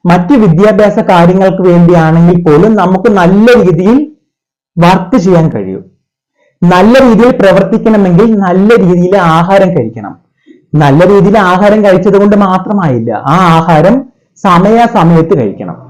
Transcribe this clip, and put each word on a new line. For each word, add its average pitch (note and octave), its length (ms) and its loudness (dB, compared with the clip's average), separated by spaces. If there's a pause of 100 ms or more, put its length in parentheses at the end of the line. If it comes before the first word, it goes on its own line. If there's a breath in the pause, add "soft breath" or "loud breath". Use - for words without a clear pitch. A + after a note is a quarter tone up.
(100)
മറ്റ് F3+ 320 0
വിദ്യാഭ്യാസ G3+ 560 0 (100)
കാര്യങ്ങൾക്ക് F#3 600 0
വേണ്ടിയാണെങ്കിൽ E3+ 760 2
പോലും E3+ 360 2
നമുക്ക് F#3 280 -2 (120)
നല്ല G3 260 2 (160)
രീതിയിൽ F#3 340 0 (840)
വർക്ക് F3+ 420 0
ചെയ്യാൻ E3+ 300 0
കഴിയൂ. F#2+ 260 -8 (840)
നല്ല F#3 300 2 (140)
രീതിയിൽ A#3 340 2
പ്രവർത്തിക്കണമെങ്കിൽ G3 880 0 (160)
നല്ല F#3 240 0 (140)
രീതിയിൽ F3+ 320 0 (220)
ആഹാരം F#3 400 0
കഴിക്കണം. A2 360 -8 (680 soft breath)
നല്ല D3 300 2
രീതിയിൽ G3+ 260 2 (120)
ആഹാരം G#3 360 0
കഴിച്ചത് F#3+ 360 0
കൊണ്ട് G3+ 220 0
മാത്രമായില്ല, F3+ 680 -4 (220)
ആ E3+ 40 0 (180)
ആഹാരം E3 420 0 (480)
സമയാസമയത്ത് F#3 960 0
കഴിക്കണം. G2+ 380 -10 (100)